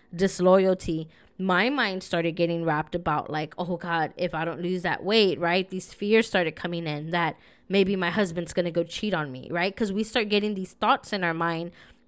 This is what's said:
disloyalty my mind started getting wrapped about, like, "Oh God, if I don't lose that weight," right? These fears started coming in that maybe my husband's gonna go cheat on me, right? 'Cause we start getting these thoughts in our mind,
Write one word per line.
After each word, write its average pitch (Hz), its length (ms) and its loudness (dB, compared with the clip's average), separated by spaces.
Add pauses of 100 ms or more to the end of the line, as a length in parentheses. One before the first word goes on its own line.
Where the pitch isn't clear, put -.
(160)
disloyalty 185 920 4 (340)
my 190 260 2
mind 214 340 0
started 170 320 0
getting 170 280 0
wrapped 156 320 -2
about, 170 340 -2
like, 151 280 -4
"Oh 175 200 -4
God, 165 400 -2
if 175 160 -2
I 160 120 -4
don't 165 160 -6
lose 180 220 -2
that 170 200 -2
weight," 196 360 4
right? 180 300 0
These 185 240 -8
fears 214 340 4
started 175 280 0
coming 170 320 -6
in 151 240 -6
that 170 260 0 (320)
maybe 196 260 4
my 180 140 0
husband's 175 440 -2
gonna 175 180 0
go 170 120 2
cheat 185 300 -4
on 151 180 -2
me, 127 200 -12
right? 170 240 0
'Cause 208 160 -2
we 208 120 0
start 214 260 -2
getting 208 240 2
these 190 200 -6
thoughts - 400 0
in 190 100 -2
our 170 100 2
mind, 165 380 -2 (360)